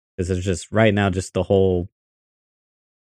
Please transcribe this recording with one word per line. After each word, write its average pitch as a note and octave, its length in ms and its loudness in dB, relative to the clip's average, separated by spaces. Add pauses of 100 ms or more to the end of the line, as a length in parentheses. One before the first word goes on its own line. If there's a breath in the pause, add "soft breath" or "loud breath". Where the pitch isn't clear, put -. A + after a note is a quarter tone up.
(160)
'Cause F2+ 140 -2
it's F2+ 140 -2
just, F#2 280 -6
right G#2+ 220 4
now, G2+ 160 0
just F#2 240 -6
the G2 100 0
whole F#2+ 440 0 (1200)